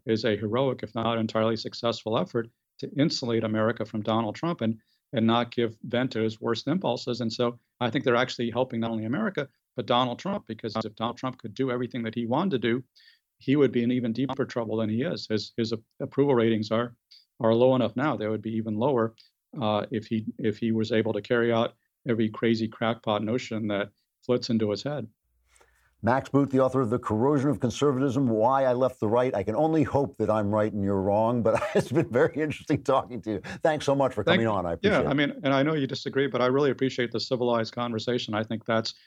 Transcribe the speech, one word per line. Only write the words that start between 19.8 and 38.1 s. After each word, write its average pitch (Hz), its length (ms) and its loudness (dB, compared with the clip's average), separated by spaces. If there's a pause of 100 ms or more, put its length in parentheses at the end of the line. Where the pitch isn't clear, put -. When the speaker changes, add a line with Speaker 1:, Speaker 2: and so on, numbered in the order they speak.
Speaker 1:
if 110 160 -4
he, 110 180 -2 (140)
if 107 200 -2
he 117 120 0
was 110 220 0
able 110 200 2
to 101 80 -2
carry 117 320 0
out 117 220 0 (340)
every 113 200 2
crazy 113 400 0
crackpot 113 560 -2
notion 113 440 -4
that 101 220 -2 (340)
flits 123 260 0
into 110 200 2
his 101 140 -4
head. 139 240 -6 (920)
Speaker 2:
Max 127 280 2
Boot, 139 220 4
the 131 100 4
author 131 220 4
of 110 80 0
The 123 80 0
Corrosion 127 500 2
of 131 120 -2
Conservatism, 131 680 0
Why 120 360 2
I 127 100 4
Left 127 260 0
the 110 80 0
Right. 123 260 2
I 101 80 0
can 107 140 -2
only 160 260 4
hope 143 360 0
that 107 120 2
I'm 107 200 2
right 107 200 2
and 101 140 -2
you're 98 160 2
wrong, 110 420 2
but 107 260 2
<laughs> - 60 -6
it's - 160 0
been 160 200 0
very 131 240 4
interesting 151 480 -4
talking 120 400 0
to 110 100 -6
you. 92 100 -4 (200)
Thanks 156 240 0
so 139 80 4
much 135 180 2
for 107 100 -4
Speaker 1:
Thank 170 140 4
Speaker 2:
coming 113 100 2
on. 98 200 0
I 85 80 -2
appreciate 190 240 2
Speaker 1:
Yeah, 104 100 2
Speaker 2:
it. - 20 0
Speaker 1:
I 135 40 0
mean, 143 180 0 (100)
and 139 100 0
I 139 100 4
know 156 100 2
you 143 140 -2
disagree, 135 400 -2
but 123 160 -2
I 127 40 4
really 135 240 4
appreciate 123 400 -2
the 113 100 -2
civilized 117 540 0
conversation. 120 600 -4